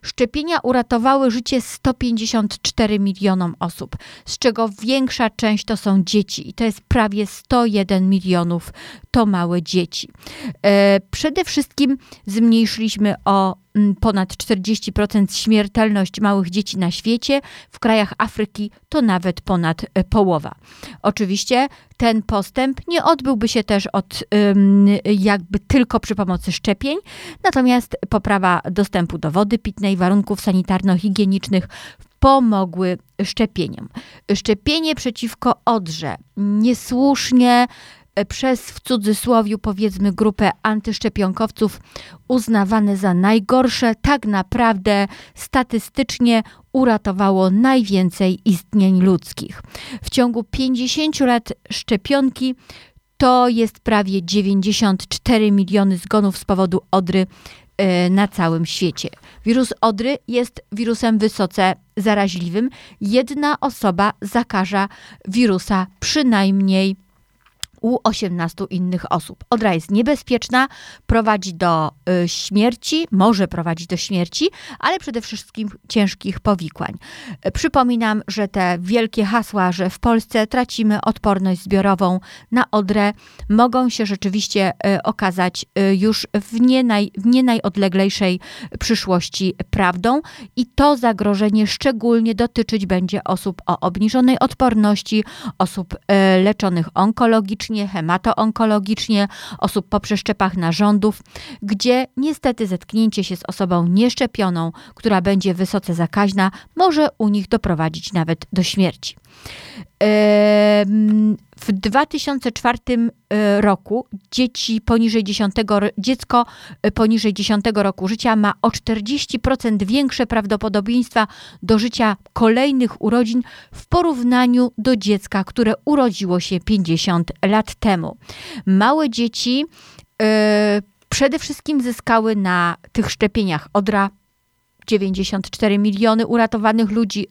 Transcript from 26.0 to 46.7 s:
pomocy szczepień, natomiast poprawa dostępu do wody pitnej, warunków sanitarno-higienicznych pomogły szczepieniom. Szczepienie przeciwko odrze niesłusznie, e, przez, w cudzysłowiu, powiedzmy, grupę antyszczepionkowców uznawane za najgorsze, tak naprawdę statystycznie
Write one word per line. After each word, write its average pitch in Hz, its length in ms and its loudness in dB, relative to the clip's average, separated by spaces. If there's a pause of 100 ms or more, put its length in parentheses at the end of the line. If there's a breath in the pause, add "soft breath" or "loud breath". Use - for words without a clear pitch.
pomocy 185 360 -4
szczepień, 269 460 -2 (460 loud breath)
natomiast 254 540 2 (120)
poprawa 190 520 0 (100)
dostępu 180 460 -2
do 151 140 -4
wody 208 260 2
pitnej, 196 400 -2
warunków 196 440 0
sanitarno-higienicznych 190 1300 0 (520 loud breath)
pomogły 190 800 2 (260)
szczepieniom. - 680 -4 (460 loud breath)
Szczepienie 294 600 0
przeciwko - 600 -4 (100)
odrze 160 500 -4 (220)
niesłusznie, 247 1300 2 (480 loud breath)
e, 202 100 0
przez, - 460 -4
w - 80 -20
cudzysłowiu, 220 800 0
powiedzmy, 196 560 -2
grupę 214 380 0 (120)
antyszczepionkowców 214 1160 -2 (480 loud breath)
uznawane 214 720 2
za 190 160 0
najgorsze, 226 880 2
tak 277 240 0
naprawdę 202 800 0 (280 loud breath)
statystycznie 240 1080 0 (300 loud breath)